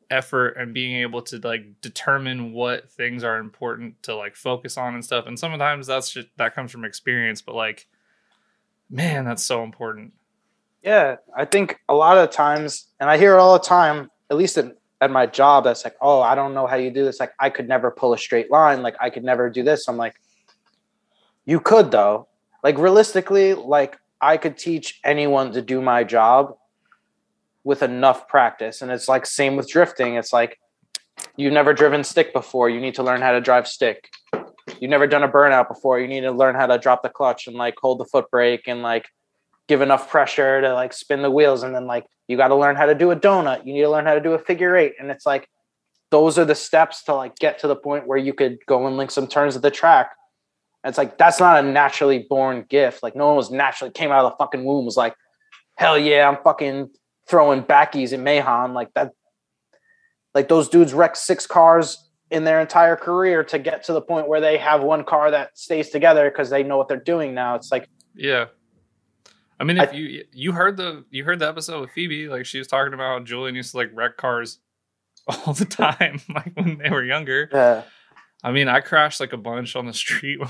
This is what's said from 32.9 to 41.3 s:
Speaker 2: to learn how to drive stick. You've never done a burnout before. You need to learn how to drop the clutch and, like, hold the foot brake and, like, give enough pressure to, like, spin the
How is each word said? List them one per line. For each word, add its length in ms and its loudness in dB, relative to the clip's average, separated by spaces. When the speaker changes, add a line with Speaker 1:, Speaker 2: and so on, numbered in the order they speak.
Speaker 2:
to 80 -6
learn 180 -2
how 120 0
to 100 2
drive 260 2
stick. 400 -4
You've 100 -6
never 160 4
done 180 2
a 40 2
burnout 400 4
before. 320 -2
You 80 -6
need 140 -6
to 100 -4
learn 220 2
how 140 0
to 100 2
drop 240 2
the 80 -6
clutch 380 -4
and, 80 -16
like, 260 -6
hold 180 -2
the 60 -10
foot 240 -2
brake 360 0
and, 160 -8
like, 260 -4
give 140 4
enough 280 0
pressure 520 2
to, 120 0
like, 180 -4
spin 300 -6
the 80 0